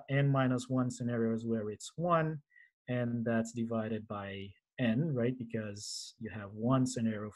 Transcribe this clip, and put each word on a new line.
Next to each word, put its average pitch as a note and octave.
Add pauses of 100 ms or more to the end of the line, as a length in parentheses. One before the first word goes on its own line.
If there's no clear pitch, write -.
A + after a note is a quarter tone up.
n C#3
minus B2+
one B2+
scenarios A#2
where A2+
it's -
one, D#3+ (480)
and A#2+
that's A2+
divided A2+
by G2 (280)
n, C3
right? B2+
Because G#2+
you A2
have G2+
one B2
scenario A2